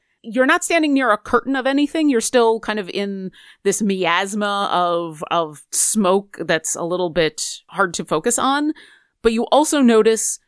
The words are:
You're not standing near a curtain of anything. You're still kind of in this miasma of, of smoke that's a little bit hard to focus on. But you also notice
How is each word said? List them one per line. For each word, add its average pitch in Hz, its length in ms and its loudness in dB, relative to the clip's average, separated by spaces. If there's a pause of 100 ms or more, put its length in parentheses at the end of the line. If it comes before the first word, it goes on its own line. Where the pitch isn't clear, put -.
(220)
You're 240 240 0
not 339 180 2
standing 311 300 2
near 262 160 2
a 214 80 2
curtain 247 360 -2
of 254 120 -2
anything. 294 420 0
You're 240 140 2
still 226 360 2
kind 214 200 -6
of 185 100 -8
in 196 420 -6 (340)
this 196 180 0
miasma 196 880 0
of, 170 580 -2
of 156 400 -4
smoke 196 720 0
that's 160 340 -4
a - 100 -6
little 180 260 -2
bit 156 580 -2
hard 180 260 -2
to 175 100 -8
focus 175 340 -2
on. 285 340 0 (500)
But 233 120 2
you 233 120 -2
also 294 360 4
notice 220 640 4